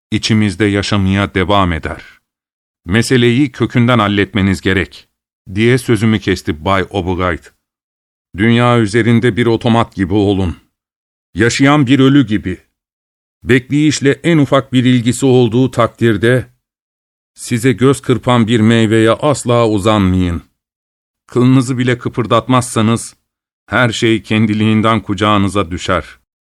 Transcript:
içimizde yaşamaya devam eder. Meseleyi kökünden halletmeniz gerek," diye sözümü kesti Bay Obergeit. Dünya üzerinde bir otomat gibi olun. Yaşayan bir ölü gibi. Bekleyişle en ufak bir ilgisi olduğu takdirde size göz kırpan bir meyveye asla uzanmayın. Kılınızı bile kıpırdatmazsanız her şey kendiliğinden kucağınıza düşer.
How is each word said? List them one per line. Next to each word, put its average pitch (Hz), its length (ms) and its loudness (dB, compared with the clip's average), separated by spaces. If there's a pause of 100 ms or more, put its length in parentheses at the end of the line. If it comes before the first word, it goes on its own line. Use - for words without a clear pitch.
(100)
içimizde 107 540 -2
yaşamaya 98 720 -2
devam 95 380 0
eder. 85 300 -8 (840)
Meseleyi 120 680 0
kökünden 120 460 0
halletmeniz 101 600 0
gerek," 95 480 -4 (460)
diye 117 240 2
sözümü 110 420 0
kesti 90 440 -4
Bay 95 260 -2
Obergeit. 90 640 -6 (840)
Dünya 117 420 2
üzerinde 113 580 0
bir 117 100 0
otomat 113 480 -2
gibi 95 200 -4
olun. 95 420 -2 (800)
Yaşayan 135 520 2
bir 131 120 2
ölü 135 280 4
gibi. 95 320 -4 (840)
Bekleyişle 139 680 0
en 160 280 0
ufak 139 340 0
bir 127 120 2
ilgisi 123 420 0
olduğu 123 440 2
takdirde 117 760 0 (880)
size 123 380 -2
göz 131 300 0
kırpan 120 440 0
bir 113 140 0
meyveye 110 500 2
asla 120 580 0
uzanmayın. 92 760 0 (840)
Kılınızı 127 520 2
bile 123 200 -2
kıpırdatmazsanız 117 1160 -2 (500)
her 120 240 2
şey 113 320 0
kendiliğinden 107 800 0
kucağınıza 98 720 -2
düşer. 87 340 -4 (380)